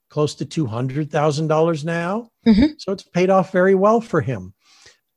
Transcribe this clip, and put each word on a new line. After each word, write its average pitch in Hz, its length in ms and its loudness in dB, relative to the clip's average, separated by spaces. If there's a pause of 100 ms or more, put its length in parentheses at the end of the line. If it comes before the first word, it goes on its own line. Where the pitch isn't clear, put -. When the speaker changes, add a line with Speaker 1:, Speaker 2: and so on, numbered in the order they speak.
(100)
Speaker 1:
close 147 260 -2
to 151 80 -10
two 151 220 -4
hundred 131 440 -6
thousand 151 380 0
dollars 156 360 0
now. 170 460 -6 (160)
Speaker 2:
Mm-hmm. 247 320 4
Speaker 1:
So 196 140 -8
it's 190 100 -8
paid 185 280 0
off 190 200 2
very 190 240 2
well 208 260 4
for 175 200 -2
him. 95 340 -6 (640)